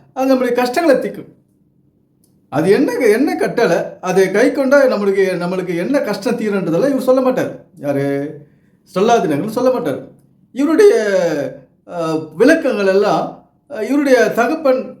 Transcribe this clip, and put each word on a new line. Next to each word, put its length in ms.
அது 140
நம்முடைய 280
கஷ்டங்களை 440
தீர்க்கும். 400
அது 200
என்ன, 220
என்ன 420
கட்டளை, 420
அதை 260
கைக்கொண்டா 500
நம்மளுக்கு, 460
நம்மளுக்கு 440
என்ன 220
கஷ்டம் 360
தீருன்றதெல்லாம் 540
இவர் 120
சொல்ல 200
மாட்டார். 440
யாரு? 300
ஸ்டெல்லா 320
தினகரன் 420
சொல்ல 140
மாட்டார். 280
இவருடைய, 420
அஹ், 480
விளக்கங்கள் 520
எல்லாம், 600
அஹ், 140
இவருடைய 340
தகப்பன், 720